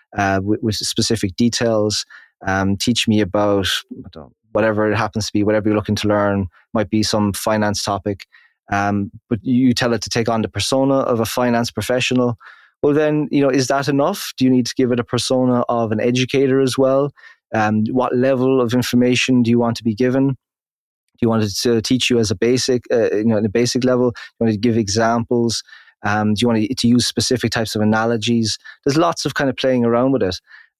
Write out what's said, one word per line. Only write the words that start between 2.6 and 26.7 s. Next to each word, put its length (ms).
teach 300
me 140
about, 480
I 60
don't 140
know, 80
whatever 400
it 60
happens 320
to 40
be, 120
whatever 240
you're 80
looking 180
to 140
learn, 400
might 160
be 140
some 300
finance 500
topic. 420
Um, 400
but 120
you 300
tell 220
it 80
to 80
take 180
on 140
the 60
persona 480
of 240
a 40
finance 460
professional. 680
Well, 100
then, 380
you 100
know, 80
is 200
that 200
enough? 480
Do 80
you 60
need 160
to 80
give 180
it 80
a 40
persona 640
of 200
an 100
educator 600
as 160
well? 340
Um, 320
what 280
level 460
of 140
information 680
do 80
you 80
want 200
to 60
be 100
given? 340
Do 60
you 80
want 140
it 180
to 180
teach 300
you 80
as 120
a 40
basic, 480
uh, 180
you 140
know, 140
in 80
a 20
basic 360
level? 260
Do 100
you 40
want 60
it 60
to 120
give 80
examples? 880
Um, 300
do 80
you 60
want 120
it 160